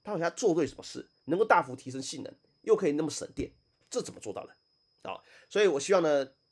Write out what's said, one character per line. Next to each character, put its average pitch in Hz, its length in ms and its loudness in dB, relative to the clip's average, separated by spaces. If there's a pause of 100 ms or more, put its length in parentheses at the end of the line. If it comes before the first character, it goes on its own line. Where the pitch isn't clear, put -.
到 208 120 -6
底 165 60 -4
它 170 80 0
做 190 240 2
对 156 140 2
什 - 80 -14
么 - 80 -16
事， - 240 -14 (180)
能 165 140 0
够 220 60 2
大 175 180 6
幅 127 120 -12
提 - 140 -14
升 135 120 -8
性 - 200 -10
能， - 140 -14 (280)
又 214 120 4
可 196 140 2
以 - 20 4
那 147 100 -2
么 156 80 -2
省 - 240 -8
电， - 160 -8 (400)
这 247 120 -4
怎 - 120 -12
么 - 60 -20
做 104 140 -10
到 - 120 -12
的？ - 80 -20 (500)
啊， 95 140 -10 (320)
所 208 140 2
以 - 20 8
我 151 140 2
希 180 140 0
望 180 100 6
呢， 143 240 2 (240)